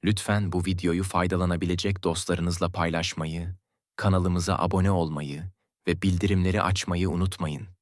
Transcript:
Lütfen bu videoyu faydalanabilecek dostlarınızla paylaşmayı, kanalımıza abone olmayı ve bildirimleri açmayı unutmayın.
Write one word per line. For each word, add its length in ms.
Lütfen 480
bu 120
videoyu 400
faydalanabilecek 1000
dostlarınızla 640
paylaşmayı, 840
kanalımıza 640
abone 320
olmayı 600
ve 160
bildirimleri 600
açmayı 480
unutmayın. 580